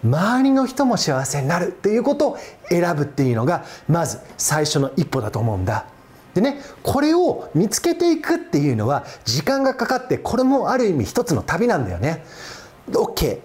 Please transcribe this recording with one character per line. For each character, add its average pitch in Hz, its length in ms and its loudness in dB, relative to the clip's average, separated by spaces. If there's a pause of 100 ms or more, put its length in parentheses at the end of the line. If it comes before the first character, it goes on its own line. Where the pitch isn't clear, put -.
周 196 420 2
り 269 80 4
の 269 140 4
人 285 200 0
も 240 100 2
幸 135 300 0
せ 143 160 -2
に 135 80 -2
な 170 100 0
る 180 80 -2
っ - 40 -4
て - 180 -2
い 214 80 2
う 233 60 0
こ 277 120 2
と 285 140 2
を - 80 -6 (320)
選 170 260 2
ぶ 147 80 0
っ - 40 0
て 143 160 -2
い 127 100 4
う - 20 2
の 113 80 0
が、 160 220 0 (240)
ま 165 160 2
ず 113 140 -8 (180)
最 156 260 0
初 147 160 0
の 135 160 0
一 151 100 0
歩 135 140 -4
だ 107 120 -4
と - 80 -4
思 113 160 0
う - 20 -4
ん 92 80 -2
だ。 107 220 -4 (460)
で 180 60 2
ね、 277 220 0 (200)
こ - 200 0
れ 302 120 4
を 349 400 2
見 180 140 4
つ - 140 -4
け 339 120 0
て 339 200 2
い 320 80 -2
く 339 140 0
っ - 20 -4
て 339 200 -2
い 143 140 2
う 113 60 0
の 107 100 0
は 139 160 0 (220)
時 117 180 -4
間 269 200 2
が 269 120 2
か 247 100 -2
か 254 120 0
っ 247 100 -6
て、 220 100 0
こ - 200 -4
れ 254 60 2
も 254 260 2
あ 247 80 2
る 254 100 2
意 185 60 2
味 127 100 2
一 240 220 0
つ 165 100 0
の 95 60 0
旅 196 260 0
な 220 80 2
ん 135 100 0
だ 92 60 -6
よ 87 60 -6
ね。 156 260 -2 (720)
オ - 80 4
ッ - 80 -2
ケ - 160 -2
ー。 107 180 -2